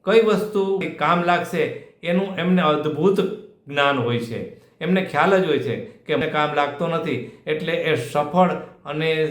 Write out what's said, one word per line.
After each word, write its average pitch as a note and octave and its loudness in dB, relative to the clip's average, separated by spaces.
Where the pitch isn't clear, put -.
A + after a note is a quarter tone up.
કઈ A3+ 6
વસ્તુ G3 0
કામ E3+ 2
લાગશે F3 0
એનું F#3 -2
એમને F3+ 2
અદ્ભુત D3+ 2
જ્ઞાન C#3+ 2
હોય A#2+ 0
છે. G#2+ -8
એમને F3+ 0
ખ્યાલ F3 2
જ F#3 2
હોય C#3+ 2
છે B2 -2
કે - -8
એમને D#3+ 0
કામ D3+ -2
લાગતો C#3+ -2
નથી D#3 -4
એટલે D#3 -4
એ D#3+ 0
સફળ F3 2
અને D#3 -2